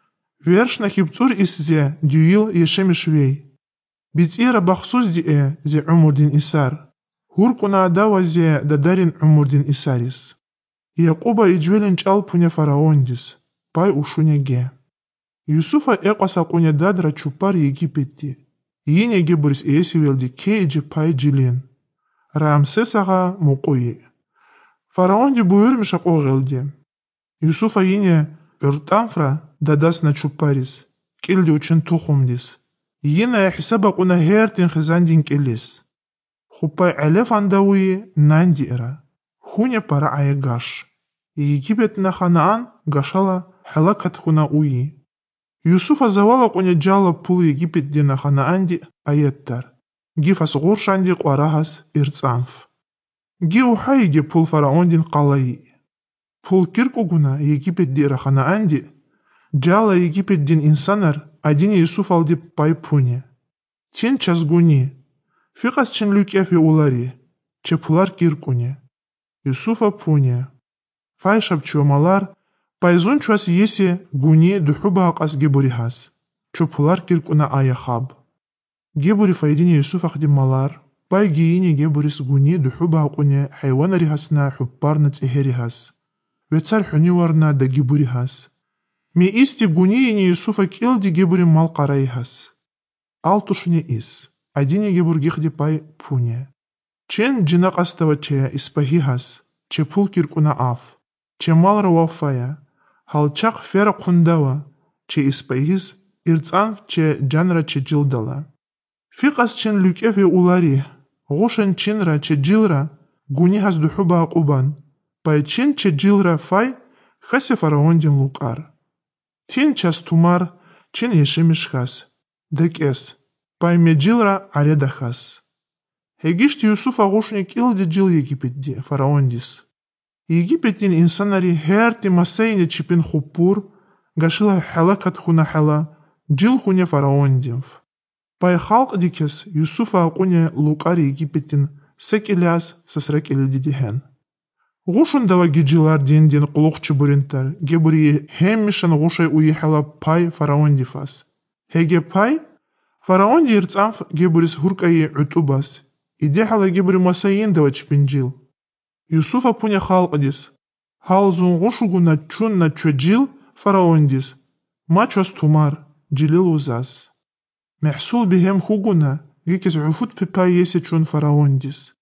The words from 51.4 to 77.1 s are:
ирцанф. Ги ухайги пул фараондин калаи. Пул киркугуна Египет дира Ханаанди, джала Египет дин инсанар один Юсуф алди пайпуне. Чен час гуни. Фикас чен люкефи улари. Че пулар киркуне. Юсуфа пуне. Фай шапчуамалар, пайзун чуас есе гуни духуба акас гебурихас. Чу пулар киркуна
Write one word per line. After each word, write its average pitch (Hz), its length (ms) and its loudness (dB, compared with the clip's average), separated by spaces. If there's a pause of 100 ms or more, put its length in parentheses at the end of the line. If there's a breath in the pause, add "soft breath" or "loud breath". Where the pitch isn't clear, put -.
ирцанф. 135 760 -4 (720)
Ги 180 220 0
ухайги 226 580 2
пул 160 240 0
фараондин 160 580 2
калаи. 139 720 -2 (680)
Пул 185 240 2
киркугуна 170 720 -2
Египет 151 520 -2
дира 139 240 0
Ханаанди, 147 720 0 (640)
джала 190 380 2
Египет 180 500 0
дин 156 160 2
инсанар 151 680 0 (140)
один 151 300 2
Юсуф 190 400 0
алди 165 240 2
пайпуне. 151 880 -2 (680)
Чен 247 240 -2
час 170 260 0
гуни. 151 500 2 (640)
Фикас 247 340 -2
чен 208 220 -2
люкефи 196 420 0
улари. 151 580 2 (500)
Че 160 140 -2
пулар 175 340 0
киркуне. 139 640 -2 (680)
Юсуфа 208 460 -2
пуне. 135 560 0 (720)
Фай 208 240 0
шапчуамалар, 156 920 0 (460)
пайзун 180 400 2
чуас 208 280 -2
есе 185 540 0 (120)
гуни 160 460 4
духуба 180 480 0
акас 156 300 -2
гебурихас. 131 720 -2 (420)
Чу 165 140 -2
пулар 160 340 -2
киркуна 151 500 0